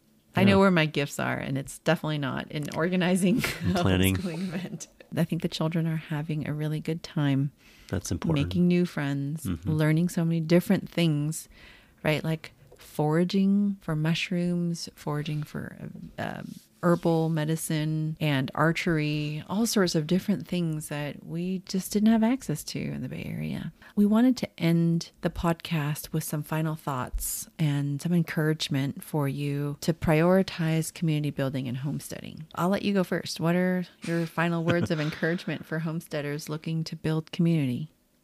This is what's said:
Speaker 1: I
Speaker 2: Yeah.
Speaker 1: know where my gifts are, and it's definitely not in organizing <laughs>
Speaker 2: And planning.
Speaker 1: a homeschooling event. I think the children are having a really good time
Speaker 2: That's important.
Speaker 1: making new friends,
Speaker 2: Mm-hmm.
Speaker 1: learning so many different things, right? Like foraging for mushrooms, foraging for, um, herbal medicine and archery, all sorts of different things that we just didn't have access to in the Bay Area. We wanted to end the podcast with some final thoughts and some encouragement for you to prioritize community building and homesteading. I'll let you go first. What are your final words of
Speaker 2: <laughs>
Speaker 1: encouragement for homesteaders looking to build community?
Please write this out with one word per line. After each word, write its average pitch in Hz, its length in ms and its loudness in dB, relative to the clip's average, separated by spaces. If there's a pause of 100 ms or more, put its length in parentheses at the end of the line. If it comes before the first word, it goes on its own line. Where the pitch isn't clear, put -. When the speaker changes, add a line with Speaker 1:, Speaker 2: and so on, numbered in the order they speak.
(340)
Speaker 1:
I 180 60 2
Speaker 2:
Yeah. 190 80 8
Speaker 1:
know 196 100 8
where 196 120 8
my 160 160 4
gifts 143 340 -4
are, 127 160 -2
and 139 200 -4
it's 139 220 -8
definitely 156 400 0
not 135 320 -4
in 151 140 -6 (100)
organizing 185 680 2 (120)
<laughs> - 100 -8
Speaker 2:
And 90 120 0
planning. 92 400 4
Speaker 1:
a - 20 -4
homeschooling 170 360 -6
event. 175 340 -8 (280)
I 165 80 2
think 165 180 -2
the 175 60 -2
children 160 380 -2
are 160 220 -2
having 151 400 -4
a - 40 -4
really 151 280 -4
good 160 240 -4
time 139 480 0 (360)
Speaker 2:
That's 95 220 -4
important. 143 380 0
Speaker 1:
making 175 200 4
new 175 160 4
friends, 143 600 -4
Speaker 2:
Mm-hmm. 92 260 -4
Speaker 1:
learning 156 380 4
so 170 160 0
many 165 160 2
different 170 500 4
things, 156 580 0 (540)
right? 156 220 2
Like 160 280 -4 (440)
foraging 196 840 2
for 160 160 -4
mushrooms, 175 1000 0
foraging 151 500 -6
for, - 320 -10 (420)
um, - 360 -10 (300)
herbal 170 440 4
medicine 156 920 -2
and 143 360 0
archery, 151 920 0
all 208 180 0
sorts 190 280 2
of 160 120 2
different 180 420 0
things 160 400 -2
that 147 360 -6
we 180 440 -6
just - 240 -4
didn't 214 180 4
have 226 140 6
access 226 400 -2
to - 160 -8
in 147 220 -6
the 127 60 -6
Bay - 160 -8 (140)
Area. - 340 -6 (220)
We 208 100 4
wanted 233 340 6
to - 100 -4 (120)
end 170 500 2 (100)
the 175 100 -2
podcast 160 800 -2
with 160 120 -2
some 151 180 -4
final 156 320 -2
thoughts - 840 -6
and 143 460 0
some 170 100 0
encouragement 156 920 0
for 147 240 0
you 143 520 -4
to - 140 2
prioritize 160 1000 2
community 151 380 0
building 135 380 -2
and 120 100 -4
homesteading. - 680 -8 (100)
I'll 175 140 0
let 202 120 0
you 202 120 0
go 185 100 2
first. - 340 -4
What 165 160 2
are 180 300 2 (180)
your 170 240 -2
final 170 380 -2
words 170 260 2
of 165 100 0
Speaker 2:
<laughs> 151 80 -2
Speaker 1:
encouragement 165 560 -4
for 160 160 -6
homesteaders 151 680 -6
looking 160 360 -4
to 165 120 -8
build 156 340 -2
community? 156 600 2 (340)